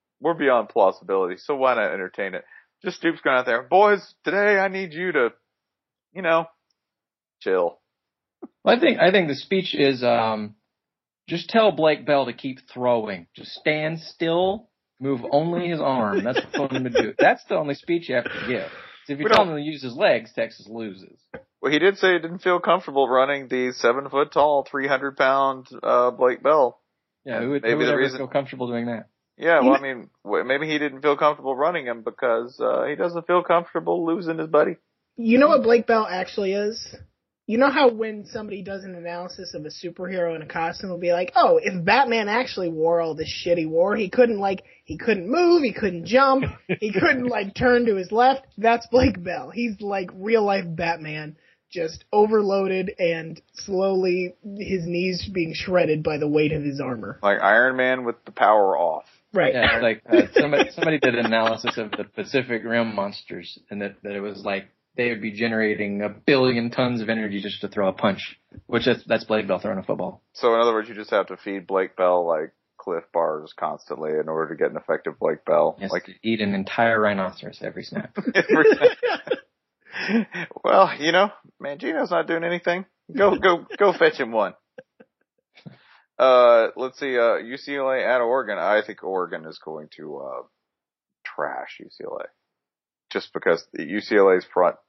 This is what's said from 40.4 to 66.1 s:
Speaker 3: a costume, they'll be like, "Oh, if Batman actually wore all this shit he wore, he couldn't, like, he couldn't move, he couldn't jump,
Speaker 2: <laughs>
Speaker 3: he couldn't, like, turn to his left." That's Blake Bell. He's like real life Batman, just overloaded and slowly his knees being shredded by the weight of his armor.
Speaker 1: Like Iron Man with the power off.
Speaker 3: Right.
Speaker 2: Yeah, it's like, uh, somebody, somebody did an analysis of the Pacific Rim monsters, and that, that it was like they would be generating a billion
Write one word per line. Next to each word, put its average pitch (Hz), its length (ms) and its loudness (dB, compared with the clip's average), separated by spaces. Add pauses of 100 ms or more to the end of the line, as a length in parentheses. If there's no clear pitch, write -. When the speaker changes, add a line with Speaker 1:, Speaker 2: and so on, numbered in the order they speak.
Speaker 3:
a 151 40 -16
costume, 170 440 -6
they'll 170 80 -8
be 175 140 0
like, 180 220 0
"Oh, 285 280 6
if 190 220 -4
Batman 226 440 2
actually 208 400 -2
wore 165 320 0
all 160 140 -2
this 156 140 -8
shit 175 300 -2
he 160 80 -2
wore, 175 300 2
he 202 140 -2
couldn't, 233 280 4
like, 196 240 -4 (220)
he - 140 -12
couldn't 196 320 -2
move, 339 320 4
he 226 100 0
couldn't 180 340 -4
jump, 269 380 4 (180)
Speaker 2:
<laughs> - 180 -4
Speaker 3:
he 214 120 -4
couldn't, 254 340 0
like, 208 280 -4
turn 240 320 2
to 202 100 2
his 185 160 -6
left." 254 340 4 (120)
That's 226 280 2
Blake 233 380 2
Bell. 147 260 -8
He's 226 300 -6
like 196 340 -6
real 214 300 2
life 196 220 0
Batman, 156 680 -6 (340)
just 160 420 -8
overloaded 196 880 2
and 165 420 -2 (120)
slowly 185 840 -2 (200)
his 185 300 -6
knees 180 440 -4
being 165 240 -4
shredded 160 500 0
by 156 140 -2
the 151 100 -2
weight 151 240 2
of 151 100 -4
his 143 180 -6
armor. 113 400 -8
Speaker 1:
Like 101 220 2
Iron 120 340 4
Man 127 280 0
with 117 200 -6
the 107 80 -20
power 101 460 4
off. 80 260 0 (300)
Speaker 3:
Right. 151 180 2
Speaker 2:
Yeah, 113 220 2
it's 117 80 0
like, 113 260 0
uh, - 200 4 (120)
somebody, 143 300 2
somebody 160 300 -2
did 123 160 2
an 117 100 0
analysis 113 500 0
of 110 140 -6
the 104 140 -6
Pacific 120 600 -4
Rim 117 300 0
monsters, 98 640 -8 (100)
and 101 140 -8
that, 101 220 -8
that 101 80 -8
it 101 80 -6
was 98 240 -10
like 98 240 -6 (280)
they 120 120 0
would 110 120 -6
be 107 120 -6
generating 104 680 -2
a 104 60 -2
billion 123 640 2